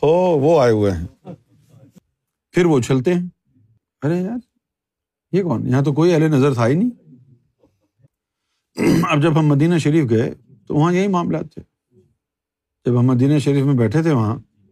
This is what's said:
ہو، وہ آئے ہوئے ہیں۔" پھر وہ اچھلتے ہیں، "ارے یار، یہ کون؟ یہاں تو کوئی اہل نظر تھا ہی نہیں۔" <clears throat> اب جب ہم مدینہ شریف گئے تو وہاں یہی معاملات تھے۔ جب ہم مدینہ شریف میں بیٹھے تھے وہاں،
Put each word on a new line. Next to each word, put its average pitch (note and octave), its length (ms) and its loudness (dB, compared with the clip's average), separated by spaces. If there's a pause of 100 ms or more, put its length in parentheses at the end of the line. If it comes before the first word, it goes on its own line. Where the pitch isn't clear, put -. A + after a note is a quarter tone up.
ہو، E3+ 360 2
وہ D3+ 220 2
آئے A#2+ 100 4
ہوئے G#2 200 2
ہیں۔" - 360 -10 (1200)
پھر F3+ 140 2
وہ D3+ 140 2
اچھلتے C3 340 -2
ہیں، F3+ 140 -4 (720)
"ارے E3+ 200 -4
یار، A3+ 160 -8 (920)
یہ F#3 120 0
کون؟ B2 240 -4
یہاں B2+ 140 0
تو C#3+ 120 -2
کوئی E3+ 200 2
اہل D3+ 80 2
نظر C#3+ 320 0
تھا A#2 140 0
ہی C3+ 60 0
نہیں۔" A3 160 0 (1900)
<clears throat> - 340 0
اب D3+ 140 0
جب D#3+ 160 2
ہم D#3 80 2
مدینہ D#3 300 2
شریف D3 320 0
گئے A#2 240 0 (340)
تو - 80 -6
وہاں E3 180 2
یہی F#3+ 140 0
معاملات E3+ 460 -4
تھے۔ - 80 -18 (1200)
جب B2 140 0
ہم B2 60 2
مدینہ C3+ 340 2
شریف C#3 260 0
میں C#3+ 80 0
بیٹھے A#2+ 280 0
تھے E3 100 0
وہاں، A2 240 -2 (360)